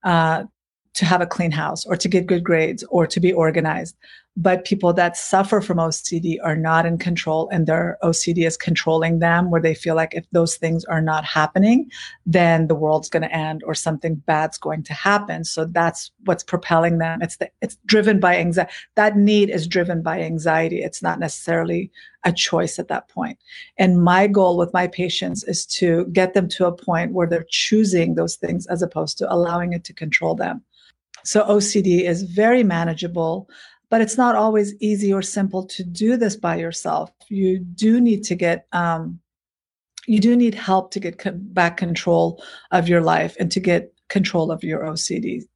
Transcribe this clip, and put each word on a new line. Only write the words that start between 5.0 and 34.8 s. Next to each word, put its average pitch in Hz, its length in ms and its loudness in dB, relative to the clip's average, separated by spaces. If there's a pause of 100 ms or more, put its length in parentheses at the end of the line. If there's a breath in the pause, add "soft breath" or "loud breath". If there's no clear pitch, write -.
suffer 196 440 0
from 202 180 -2
O 165 120 0
C - 280 -6
D 165 220 -4
are 156 160 -2
not 160 300 2
in 170 100 -2
control, 165 540 -2
and 165 160 0
their 165 360 0
O 170 100 2
C 170 200 -2
D 165 120 2
is 160 120 0
controlling 165 640 0
them, 170 320 2
where 165 100 4
they 160 140 2
feel 160 220 -2
like 160 180 -2
if 170 160 -8
those 170 260 2
things 165 280 -2
are 160 180 -2
not 156 220 -2
happening, 196 680 2 (340 loud breath)
then 165 440 4
the 160 80 4
world's 156 320 0
gonna 160 180 -2
end 156 380 -6
or 160 100 -4
something 160 400 -4
bad's 156 440 -2
going 156 260 -6
to - 80 -12
happen. 196 520 -2
So 160 200 -4
that's 170 480 -2 (120)
what's 175 200 0
propelling 170 540 0
them. 165 220 -4
It's 170 160 -6
the, - 140 -6 (120)
it's 233 140 -8 (100)
driven 208 340 4
by 180 160 4
anxi-, 170 340 0 (240 loud breath)
that 208 220 4
need 208 340 4
is 165 160 -4
driven 170 360 0
by 165 180 -4
anxiety. 165 640 -2
It's 160 200 -10
not 165 160 -2
necessarily 170 720 -4 (340 loud breath)
a 175 80 2
choice 170 460 -2
at 175 100 -10
that - 200 -6
point. 165 300 -10 (380 loud breath)
And 180 260 4
my 185 260 4
goal 185 280 2
with 175 160 -2
my 180 140 0
patients 180 580 -6
is - 220 -6
to 175 400 0
get 185 280 0
them 185 160 2
to 185 160 0
a 175 100 -2
point 175 360 -4
where 180 140 0
they're 165 220 -2
choosing 185 680 2
those 165 220 -2
things 175 300 -6
as 180 160 -2
opposed 156 360 -4
to 185 140 -4
allowing 175 400 0
it 170 120 -6
to - 80 -18
control 165 440 -4
them. - 260 -6 (640 soft breath)
So 208 180 2
O 208 160 4
C 202 240 0
D 175 240 2
is 170 160 -2
very 214 400 2
manageable, 170 840 -2 (420 loud breath)
but 226 120 4
it's 214 140 -2
not 240 200 4
always 214 440 2